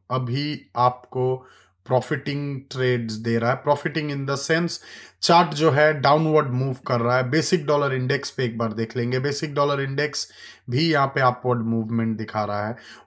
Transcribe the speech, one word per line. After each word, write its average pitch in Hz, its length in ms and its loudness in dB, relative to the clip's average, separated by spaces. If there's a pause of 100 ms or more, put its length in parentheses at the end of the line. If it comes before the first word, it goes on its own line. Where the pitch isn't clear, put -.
(120)
अभी 131 640 -4
आपको 127 720 0 (380)
प्रॉफिटिंग 139 760 -2 (100)
ट्रेड्स 123 420 -2
दे 117 240 -2
रहा 117 140 2
है। 135 120 -4
Profiting 147 480 -2
in 139 140 -6
the 135 120 -2
sense, 165 420 0 (420)
चार्ट 170 320 6
जो 151 180 4
है 151 300 6
डाउनवर्ड 151 460 4
मूव 127 280 -2 (120)
कर 123 120 2
रहा 120 180 2
है। 127 120 0
बेसिक 156 360 0
डॉलर 143 280 2
इंडेक्स 135 380 -2
पे 135 140 -2
एक 113 120 -6
बार 113 160 -2
देख 113 240 -4
लेंगे। 123 220 -2
बेसिक 143 340 -4
डॉलर 143 280 0
इंडेक्स 139 460 -4 (420)
भी 156 220 0
यहाँ 139 160 4
पे 135 140 -2
अपवर्ड 123 400 2
मूवमेंट 113 560 -2
दिखा 107 260 -4
रहा 104 240 -4
है। 117 80 -6 (320)